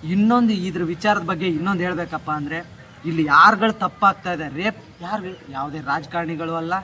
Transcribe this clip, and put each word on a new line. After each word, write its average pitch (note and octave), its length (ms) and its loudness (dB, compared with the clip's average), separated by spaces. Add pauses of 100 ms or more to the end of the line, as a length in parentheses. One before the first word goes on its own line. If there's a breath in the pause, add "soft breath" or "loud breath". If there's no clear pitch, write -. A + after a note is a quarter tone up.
ಇನ್ನೊಂದು A3 480 4
ಇದ್ರ F3+ 300 -2
ವಿಚಾರದ F3 400 0
ಬಗ್ಗೆ F3 240 -4
ಇನ್ನೊಂದು F3 360 0
ಹೇಳ್ಬೇಕಪ್ಪ E3 480 -4
ಅಂದ್ರೆ, D3+ 500 -6 (240)
ಇಲ್ಲಿ D#3+ 200 0
ಯಾರುಗಳು F#3+ 480 6
ತಪ್ಪಾಗ್ತಾ F#3+ 600 0
ಇದೆ, D#3 160 -6
ರೇಪ್ F3 360 -4 (180)
ಯಾರು? F#3 500 -8
ಯಾವುದೇ C#3+ 260 -8
ರಾಜಕಾರಣಿಗಳು D#3+ 760 -4
ಅಲ್ಲ E3 180 -4 (120)